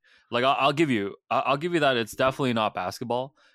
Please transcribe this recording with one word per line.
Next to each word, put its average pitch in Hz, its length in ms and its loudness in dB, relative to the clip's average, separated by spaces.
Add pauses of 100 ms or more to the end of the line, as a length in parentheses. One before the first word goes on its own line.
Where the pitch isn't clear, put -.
(320)
Like, 120 120 0
I'll, 131 160 2
I'll 143 140 4
give 151 160 2
you, 101 260 0 (160)
I, 120 80 2
I'll 131 180 0
give 175 160 -4
you 170 60 0
that 139 160 4
it's 113 160 -2
definitely 131 400 0
not 110 220 0
basketball, 117 600 -6 (180)